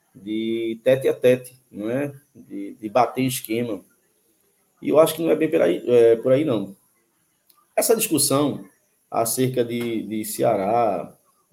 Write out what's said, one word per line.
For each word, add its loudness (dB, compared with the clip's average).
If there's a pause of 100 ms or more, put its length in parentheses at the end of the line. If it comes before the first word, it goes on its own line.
(160)
de -6
tete 2
a 0
tete, 0 (100)
não -8
é? -4 (220)
De, -14
de -12
bater 0
esquema. -4 (1000)
E -6
eu 6
acho 4
que -8
não 0
é 4
bem 0
por 0
aí, 0
é, 6
por -2
aí, 4
não. -4 (1000)
Essa 2
discussão 0 (440)
acerca -2
de, -6
de -6
Ceará -2 (400)